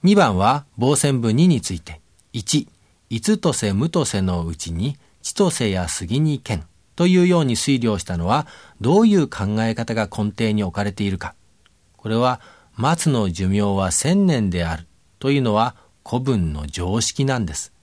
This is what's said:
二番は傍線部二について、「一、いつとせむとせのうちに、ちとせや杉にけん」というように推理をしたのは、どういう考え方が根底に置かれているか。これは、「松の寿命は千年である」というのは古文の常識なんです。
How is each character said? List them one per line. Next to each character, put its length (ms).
二 140
番 200
は 280
傍 180
線 240
部 120
二 140
に 140
つ 120
い 80
て、 200
「一、 360
い 120
つ 180
と 140
せ 200
む 160
と 160
せ 160
の 240
う 120
ち 160
に、 240
ち 100
と 180
せ 200
や 180
杉 320
に 200
け 160
ん」 80
と 100
い 160
う 40
よ 140
う 40
に 120
推 240
理 80
を 100
し 60
た 120
の 100
は、 200
ど 200
う 60
い 100
う 120
考 320
え 140
方 200
が 120
根 300
底 160
に 120
置 80
か 120
れ 80
て 120
い 60
る 80
か。 160
こ 120
れ 80
は、 240
「松 340
の 200
寿 180
命 280
は 160
千 340
年 240
で 140
あ 120
る」 100
と 100
い 80
う 40
の 120
は 220
古 160
文 320
の 140
常 340
識 240
な 140
ん 80
で 80
す。 180